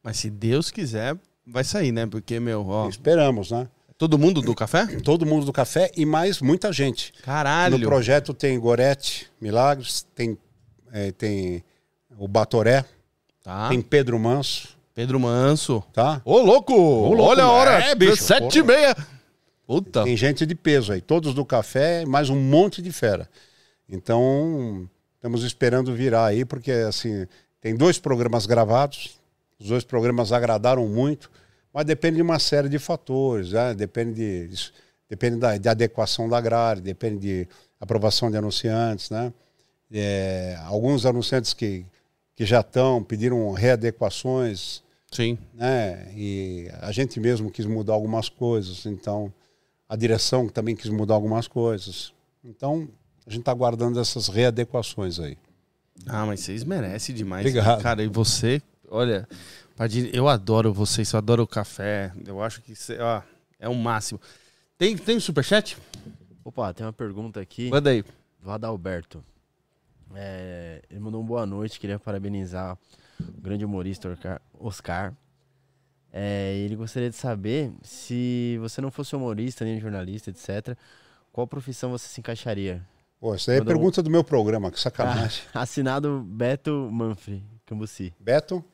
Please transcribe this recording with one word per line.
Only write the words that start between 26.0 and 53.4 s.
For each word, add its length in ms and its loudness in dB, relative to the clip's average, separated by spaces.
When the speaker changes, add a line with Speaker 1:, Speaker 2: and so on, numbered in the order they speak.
Speaker 2:
aí, 180 2
porque, 260 -8
assim, 560 -2
tem 140 -4
dois 240 4
programas 480 0
gravados, 720 2
os 100 -14
dois 160 -2
programas 480 0
agradaram 540 2
muito, 440 -2
mas 140 -4
depende 320 0
de 60 2
uma 160 2
série 300 2
de 100 -2
fatores, 760 -2
né? 220 0
Depende 760 -4
de, 220 -10
depende 280 -2
da, 220 2
de 100 0
adequação 600 0
da 120 2
grade, 400 0
depende 400 -6
de 280 -4
aprovação 520 0
de 60 -2
anunciantes, 720 -2
né? 220 -6
É, 720 -4
alguns 400 0
anunciantes 480 0
que, 320 -6
que 120 -4
já 140 6
estão 440 0
pediram 480 -2
readequações, 1300 -2
Speaker 1:
Sim. 240 -2
Speaker 2:
né? 600 -2
E 560 -8
a 120 -10
gente 280 -4
mesmo 300 0
quis 160 -8
mudar 280 -2
algumas 360 -2
coisas, 560 -4
então 460 -8
a 80 -8
direção 520 0
também 280 -4
quis 140 -10
mudar 240 0
algumas 340 0
coisas. 640 -4
Então 420 -6
a 40 -20
gente 120 -8